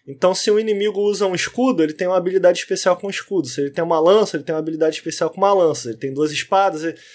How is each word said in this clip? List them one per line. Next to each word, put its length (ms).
Então, 260
se 160
o 100
inimigo 420
usa 240
um 100
escudo, 480
ele 100
tem 140
uma 80
habilidade 440
especial 360
com 140
escudo. 380
Se 120
ele 120
tem 120
uma 160
lança, 380
ele 60
tem 120
uma 40
habilidade 360
especial 340
com 80
uma 160
lança. 360
Ele 80
tem 160
duas 180
espadas, 520
ele 140